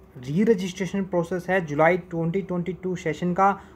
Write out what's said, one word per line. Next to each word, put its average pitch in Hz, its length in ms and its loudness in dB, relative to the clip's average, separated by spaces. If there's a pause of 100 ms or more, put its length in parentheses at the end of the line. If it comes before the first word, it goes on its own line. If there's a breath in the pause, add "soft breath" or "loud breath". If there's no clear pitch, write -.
(220)
re-registration 185 840 0
process 175 440 -2
है 185 160 2
July 156 340 4
twenty 170 420 -2
ट्वेंटी 175 320 -4
टू 180 240 -4
session 175 360 -2
का 190 240 4 (180 loud breath)